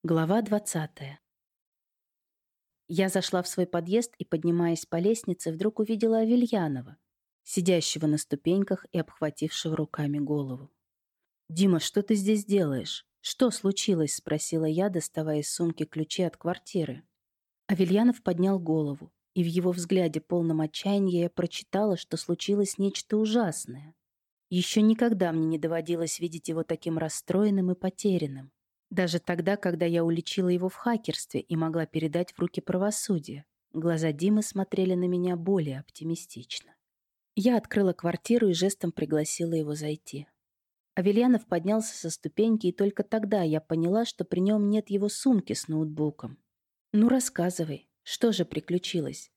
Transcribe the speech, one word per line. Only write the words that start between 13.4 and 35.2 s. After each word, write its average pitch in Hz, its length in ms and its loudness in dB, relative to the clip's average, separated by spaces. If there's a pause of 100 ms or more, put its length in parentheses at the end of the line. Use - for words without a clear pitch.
случилось?» — 190 680 0
спросила 160 480 -2
я, 170 240 0
доставая 156 500 -2
из 147 100 -4
сумки 165 360 -2
ключи 156 380 -4
от 165 120 -2
квартиры. 165 680 -6 (640)
Авельянов 196 560 4
поднял 190 360 2
голову, 156 540 -2 (220)
и 180 60 2
в 170 60 2
его 175 240 2
взгляде, 175 480 0
полном 165 400 0
отчаяния, 180 640 0
я 170 80 0
прочитала, 190 680 -2
что - 220 -8
случилось 196 600 -2
нечто 196 380 -2
ужасное. 185 800 -2 (540)
Ещё 180 320 2
никогда 220 500 4
мне 160 140 0
не 160 120 0
доводилось 165 640 -2
видеть 165 300 -6
его 160 160 -2
таким 165 320 -4
расстроенным 185 760 0
и 180 40 0
потерянным. 160 760 -2 (420)
Даже 175 260 0
тогда, 175 380 -2
когда 175 300 0
я 170 180 2
уличила 170 440 0
его 180 200 0
в - 60 -8
хакерстве - 680 -4
и - 140 -4
могла 160 320 -2
передать 160 440 -2
в - 80 -20
руки 175 220 -2
правосудия, 180 840 -2 (300)
глаза 160 380 0
Димы 196 320 2
смотрели 190 500 -2
на 180 120 0
меня 180 300 0